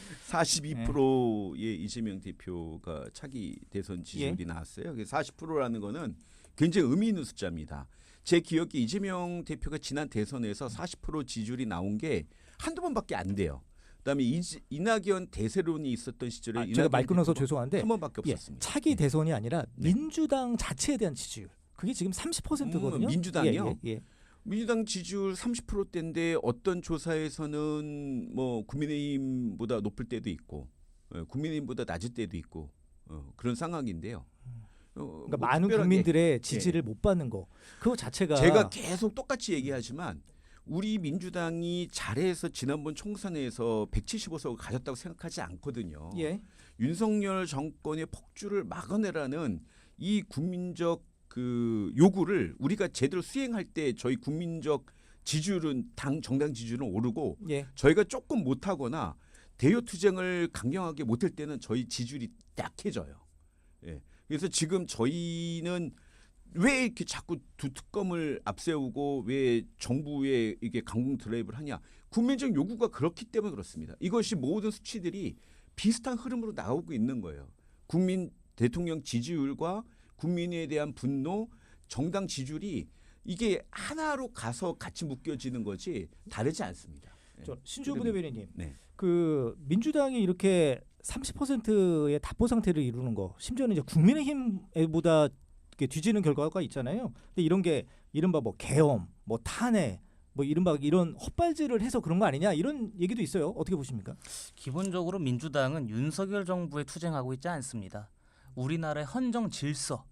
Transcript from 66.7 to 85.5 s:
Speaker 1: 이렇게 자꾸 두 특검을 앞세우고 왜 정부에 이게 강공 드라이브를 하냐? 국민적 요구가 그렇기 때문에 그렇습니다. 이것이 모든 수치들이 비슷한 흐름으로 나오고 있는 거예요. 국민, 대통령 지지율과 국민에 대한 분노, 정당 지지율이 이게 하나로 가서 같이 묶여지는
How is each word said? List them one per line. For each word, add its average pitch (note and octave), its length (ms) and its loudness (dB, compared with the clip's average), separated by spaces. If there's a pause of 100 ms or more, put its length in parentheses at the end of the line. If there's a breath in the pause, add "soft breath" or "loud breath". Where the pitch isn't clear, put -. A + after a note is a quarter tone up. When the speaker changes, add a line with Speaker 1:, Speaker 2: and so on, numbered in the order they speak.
Speaker 1:
이렇게 - 200 -4
자꾸 - 320 -6 (200)
두 C3+ 160 -6
특검을 E3+ 720 -2
앞세우고 C#3 840 -2
왜 B2 380 4 (140)
정부에 C3+ 840 0
이게 A#2 200 -2
강공 B2+ 360 0
드라이브를 A2+ 420 -4
하냐? C#3 200 -6 (300 soft breath)
국민적 B3 460 2
요구가 G#3+ 340 2
그렇기 E3+ 360 -2
때문에 G#3 260 -2
그렇습니다. F2+ 480 -10
이것이 G#3 360 0
모든 F#3 360 0
수치들이 F3 640 -8 (400 soft breath)
비슷한 A#3 420 0
흐름으로 A#3 360 -4
나오고 D3+ 400 -4
있는 A#2+ 280 0
거예요. D2 280 -10 (380)
국민, F#3 440 2 (240)
대통령 D#3+ 460 0
지지율과 D3+ 840 -2 (320 soft breath)
국민에 E3+ 520 -2
대한 D3 260 -2
분노, D3 560 -2 (400 soft breath)
정당 F3 380 -2
지지율이 D3 600 -6 (360 soft breath)
이게 G3 380 0 (100)
하나로 C#4+ 640 -4
가서 B2 400 -2
같이 - 300 -8
묶여지는 C3 600 -4